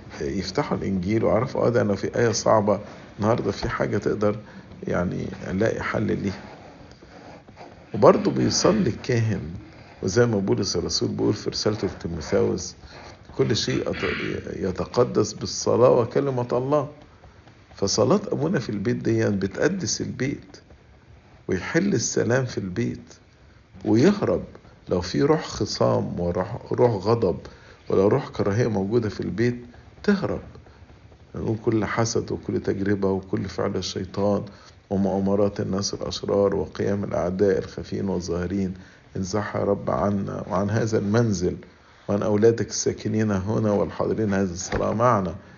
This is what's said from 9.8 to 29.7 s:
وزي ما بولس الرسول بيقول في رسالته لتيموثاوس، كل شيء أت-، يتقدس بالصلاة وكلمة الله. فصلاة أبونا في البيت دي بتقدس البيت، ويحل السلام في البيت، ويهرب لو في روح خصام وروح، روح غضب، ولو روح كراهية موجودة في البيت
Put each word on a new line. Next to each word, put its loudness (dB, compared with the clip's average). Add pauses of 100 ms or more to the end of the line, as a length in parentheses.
وزي 4
ما 2
بولس 0
الرسول -2
بيقول 2
في -6
رسالته -2
لتيموثاوس، -2 (600)
كل 2
شيء -2
أت-، -6
يتقدس 0
بالصلاة 2
وكلمة 2
الله. 0 (840)
فصلاة 2 (100)
أبونا 0
في -4
البيت -2
دي 0
بتقدس -2
البيت، -6 (880)
ويحل 0
السلام 2
في -8
البيت، -4 (720)
ويهرب 4 (460)
لو 2
في -2
روح 2
خصام 0
وروح، -2 (140)
روح 4
غضب، 2 (520)
ولو 6
روح 2
كراهية 0
موجودة 0
في -6
البيت 0 (480)